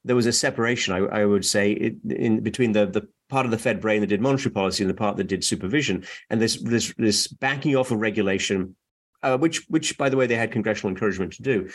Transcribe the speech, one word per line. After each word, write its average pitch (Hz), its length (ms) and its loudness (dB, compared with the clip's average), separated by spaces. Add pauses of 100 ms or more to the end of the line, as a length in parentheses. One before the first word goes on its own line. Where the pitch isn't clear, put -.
there 123 120 2
was 117 100 4
a 117 60 2
separation, 117 600 0
I, 98 280 0
I 104 40 4
would 101 200 2
say, 101 260 2
in, 113 300 -2 (100)
in 113 300 2
between 110 320 0
the, 104 140 4
the 98 200 -4 (220)
part 131 160 0
of 117 80 0
the 110 60 0
Fed 107 220 -2
brain 107 200 2
that 101 80 0
did 98 120 2
monetary 135 320 0
policy 95 300 0
and 95 80 0
the - 40 0
part 104 240 -2
that 95 100 -2
did 87 160 -2
supervision. 104 600 -2 (240)
And 113 140 0
this, 113 200 0
this, 117 360 -2
this 110 300 2
backing 135 480 0
off 127 160 2
of 107 80 0
regulation, 98 760 0 (480)
uh, 131 160 2
which, 165 300 0
which, 156 280 -2
by 143 120 0
the 131 80 2
way, 131 100 4
they 120 80 2
had 113 160 0
congressional 107 400 -2
encouragement 92 440 -2
to - 80 -18
do, 110 320 0